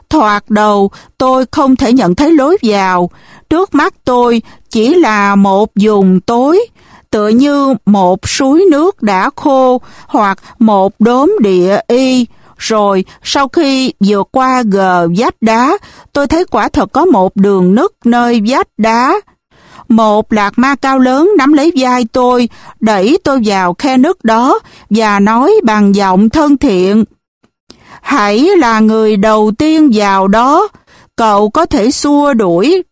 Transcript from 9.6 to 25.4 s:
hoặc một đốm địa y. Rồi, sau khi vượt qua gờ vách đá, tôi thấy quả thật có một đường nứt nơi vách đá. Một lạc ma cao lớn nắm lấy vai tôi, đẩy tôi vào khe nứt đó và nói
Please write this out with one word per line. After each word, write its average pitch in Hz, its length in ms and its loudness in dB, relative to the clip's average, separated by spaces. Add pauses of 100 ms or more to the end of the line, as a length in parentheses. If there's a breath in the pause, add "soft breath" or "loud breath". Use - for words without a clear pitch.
hoặc 202 320 -2 (200 loud breath)
một 202 400 2
đốm 262 420 0
địa 190 460 0
y. 254 380 0 (320 soft breath)
Rồi, 202 480 -2 (180 soft breath)
sau 277 240 -2
khi 269 520 -2
vượt 196 320 0
qua 262 300 0
gờ 190 460 0 (100)
vách 269 240 -4
đá, 240 360 0 (360 loud breath)
tôi 285 140 -2
thấy 339 180 -2
quả 226 240 -4
thật - 220 -4
có 294 140 0
một 190 300 0
đường 196 400 2
nứt 302 160 0 (140)
nơi 240 420 0
vách 285 200 -2 (100)
đá. 233 380 0 (720 loud breath)
Một 220 440 0
lạc 202 260 -2
ma 269 160 0
cao 269 240 -2
lớn 269 380 2
nắm 285 160 2
lấy 302 240 2
vai 247 340 0
tôi, 247 380 0 (300 loud breath)
đẩy 220 440 0
tôi 269 220 -2
vào 185 280 -2
khe 262 240 -2
nứt 311 260 0
đó 247 360 0 (300 soft breath)
và 208 300 0
nói 233 340 2 (100)